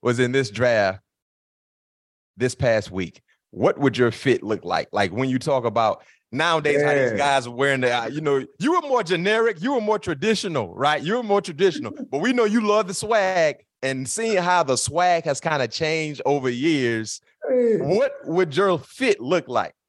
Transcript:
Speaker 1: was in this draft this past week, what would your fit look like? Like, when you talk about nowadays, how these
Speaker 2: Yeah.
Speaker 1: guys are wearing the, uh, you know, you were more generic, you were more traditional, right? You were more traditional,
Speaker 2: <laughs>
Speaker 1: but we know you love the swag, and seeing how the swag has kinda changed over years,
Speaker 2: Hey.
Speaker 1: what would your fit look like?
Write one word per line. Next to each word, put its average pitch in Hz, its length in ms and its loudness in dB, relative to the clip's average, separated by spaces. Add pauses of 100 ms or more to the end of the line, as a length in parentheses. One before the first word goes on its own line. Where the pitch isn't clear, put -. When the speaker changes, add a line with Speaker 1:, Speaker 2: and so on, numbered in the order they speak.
Speaker 1:
was 120 180 0
in 123 120 2
this 131 180 0
draft 104 520 2 (1400)
this 120 180 -2
past 113 340 0
week, 90 320 -8 (300)
what - 260 0
would 131 200 2
your 120 140 4
fit - 300 0
look 104 220 -4
like? 82 300 -2
Like, 101 180 0
when 127 180 -2
you 127 100 -2
talk 131 260 -2
about 110 380 0 (280)
nowadays, 147 500 2
how 147 120 2
these 131 180 2
Speaker 2:
Yeah. 107 60 -4
Speaker 1:
guys 139 300 2
are 120 40 -12
wearing 135 300 0
the, 123 120 2
uh, 120 120 -2
you 139 160 -8
know, 139 240 0 (140)
you 247 120 0
were 339 160 0
more 247 160 0
generic, 190 580 0
you 254 120 -2
were 247 80 0
more 214 180 0
traditional, 160 760 -2
right? 135 300 0
You 196 140 -2
were 254 60 -4
more 202 180 2
traditional, 156 500 -2
Speaker 2:
<laughs> 294 180 -14
Speaker 1:
but 139 100 -4
we 220 120 0
know 247 140 2
you 214 160 2
love 208 260 2
the 190 60 -10
swag, 190 640 0 (240)
and 131 260 -4
seeing 220 300 -2
how 175 260 2
the 135 140 0
swag 170 480 0
has 143 160 -2
kinda 147 260 0
changed 156 580 -4
over 135 240 2
years, 123 680 0 (300)
Speaker 2:
Hey. 240 260 4
Speaker 1:
what 185 380 0 (100)
would 165 320 0
your 180 240 2
fit - 400 -2
look 143 300 0
like? 110 260 -2 (140)